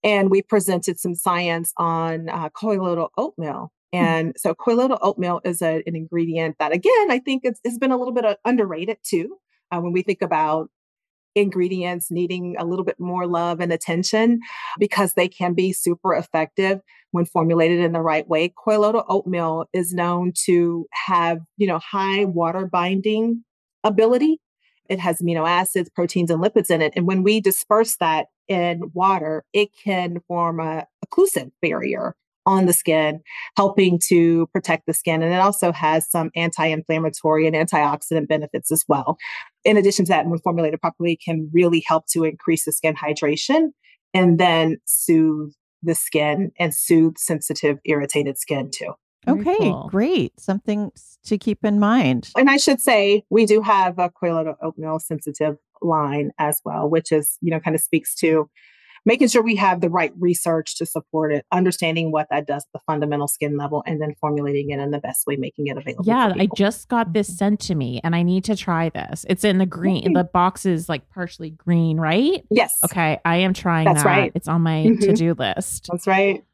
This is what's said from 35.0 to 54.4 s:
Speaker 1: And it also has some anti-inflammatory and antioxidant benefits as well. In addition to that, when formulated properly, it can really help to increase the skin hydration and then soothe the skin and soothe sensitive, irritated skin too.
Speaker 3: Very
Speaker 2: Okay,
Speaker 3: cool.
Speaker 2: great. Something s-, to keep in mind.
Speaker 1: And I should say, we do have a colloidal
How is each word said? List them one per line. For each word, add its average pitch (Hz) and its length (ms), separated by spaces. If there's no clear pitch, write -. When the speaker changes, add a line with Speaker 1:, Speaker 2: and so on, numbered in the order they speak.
Speaker 1:
And 165 100
it 180 60
also 190 340
has 160 380
some 165 260
anti-inflammatory 160 1120
and 160 100
antioxidant 151 720
benefits 151 440
as 160 160
well. 143 300
In 214 140
addition 196 280
to 165 40
that, 160 160
when 170 140
formulated 165 420
properly, 170 320
it 160 100
can 156 300
really 170 320
help 160 280
to 165 100
increase 160 420
the 151 60
skin 156 240
hydration 160 720
and 180 260
then 165 460
soothe 156 680
the 165 100
skin 151 640
and 170 140
soothe 165 440
sensitive, 147 680
irritated 143 540
skin 131 340
too. - 200
Speaker 3:
Very 285 160
Speaker 2:
Okay, 359 180
Speaker 3:
cool. 214 320
Speaker 2:
great. 233 480
Something 208 560
s-, - 300
to 214 120
keep - 260
in 147 160
mind. 120 560
Speaker 1:
And 269 140
I 277 80
should 277 240
say, 202 480
we 220 160
do 214 160
have 190 380
a 180 100
colloidal 165 540